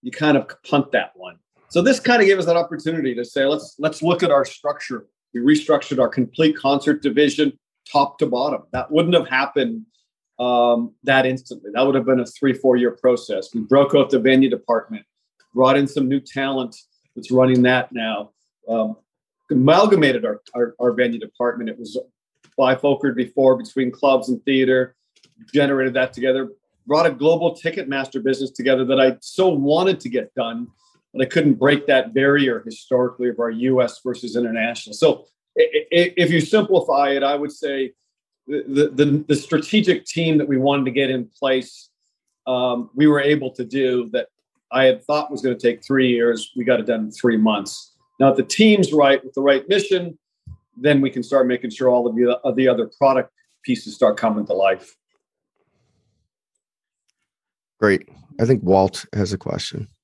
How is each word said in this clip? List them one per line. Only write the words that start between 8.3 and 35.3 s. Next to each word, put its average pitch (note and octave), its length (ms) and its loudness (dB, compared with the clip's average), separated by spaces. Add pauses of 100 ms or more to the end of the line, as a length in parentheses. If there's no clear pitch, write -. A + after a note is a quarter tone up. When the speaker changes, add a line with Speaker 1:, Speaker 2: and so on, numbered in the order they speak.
Speaker 1:
That B2+ 180 -8
wouldn't E3 220 2
have D#3+ 160 0
happened, C3 560 -2 (520)
um, A#2+ 580 0 (100)
that C3 200 2
instantly. B2+ 480 -8
That B2+ 120 0
would C#3 100 2
have B2+ 80 0
been B2+ 160 2
a A#2 60 -4
three, - 260 -2
four C3 240 2
year A#2+ 160 0
process. - 640 -4
We A#2 60 -4
broke C#3 340 2
out C#3 140 4
the C3 100 2
venue C3 300 4
department, A2+ 560 -6 (480)
brought C3 240 4
in C#3 100 0
some C3+ 220 -4
new C#3 100 0
talent C3+ 560 -6 (400)
that's A#2 140 -16
running B2+ 320 4
that B2+ 300 0
now. A2 400 -8 (360)
Um, A2 280 -2 (560)
amalgamated D3 760 4
our, G#2+ 160 -6 (140)
our, A#2+ 240 -2
our B2 140 0
venue A#2 260 -2
department. A#2 500 -6
It - 80 -12
was A#2 180 -14 (640)
bifocred C3+ 580 0
before C3 400 2
between B2 360 -6
clubs B2+ 380 0
and B2 160 -4
theater, C3 500 0 (580)
generated C3+ 400 0
that B2+ 200 -2
together, C3 360 -2 (380)
brought D3+ 180 2
a E3+ 60 2
global E3 440 0
Ticketmaster C3+ 680 -6
business C3 260 -4
together C3 360 0
that C3 140 0
I C3 220 2
so - 280 -2
wanted D#3+ 500 0
to B2 100 -10
get A#2 240 -6
done, A#2 360 -6 (440)
but C3 80 -4
I C3 40 2
couldn't D3 280 2
break C#3+ 320 2
that B2+ 300 2
barrier C3+ 500 2
historically B2 640 -4
of A#2 100 -8
our A#2 120 -2
U B2 320 0
S A#2 200 -6
versus A#2+ 320 -8
international. A2+ 600 -6
So - 320 0 (320)